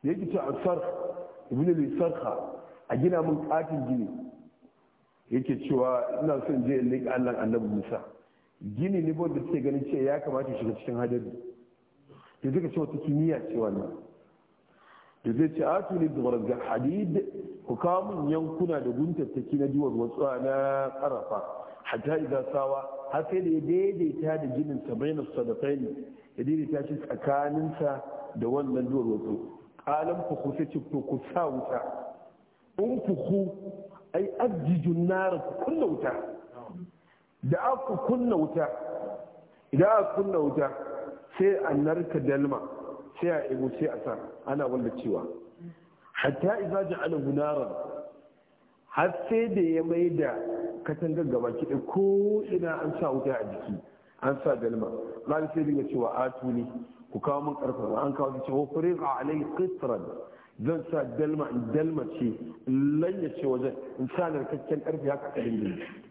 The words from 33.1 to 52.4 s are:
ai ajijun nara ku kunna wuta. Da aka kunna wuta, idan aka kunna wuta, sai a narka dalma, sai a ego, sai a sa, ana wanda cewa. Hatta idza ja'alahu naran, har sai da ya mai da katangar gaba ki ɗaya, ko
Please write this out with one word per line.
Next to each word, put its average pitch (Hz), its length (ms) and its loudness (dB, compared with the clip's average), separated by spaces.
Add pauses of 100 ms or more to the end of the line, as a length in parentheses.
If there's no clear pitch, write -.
ai 196 160 2 (100)
ajijun 170 680 2
nara 185 320 2
ku - 260 -4
kunna 302 200 2
wuta. 135 280 0 (1300)
Da 139 140 2 (160)
aka 254 240 -2 (100)
kunna 240 300 4
wuta, 156 300 2 (1040)
idan 170 160 8
aka 202 320 4
kunna 190 180 2
wuta, 143 320 2 (640)
sai 190 180 6 (100)
a 156 80 0
narka 160 460 2
dalma, 139 420 2 (580)
sai 175 100 2
a 156 220 2
ego, 131 180 0 (100)
sai 156 80 2
a 120 160 -2
sa, 120 120 -2 (300)
ana 139 220 0
wanda 123 220 0 (120)
cewa. 92 240 0 (880)
Hatta 147 480 2
idza 196 280 0
ja'alahu 151 440 0
naran, 147 360 0 (1200)
har 170 240 2 (160)
sai 226 240 2
da 190 80 4
ya 165 220 4
mai 170 320 4
da 143 180 2 (500)
katangar 160 460 0
gaba 120 240 2
ki - 120 -2
ɗaya, 127 200 -2
ko 196 640 4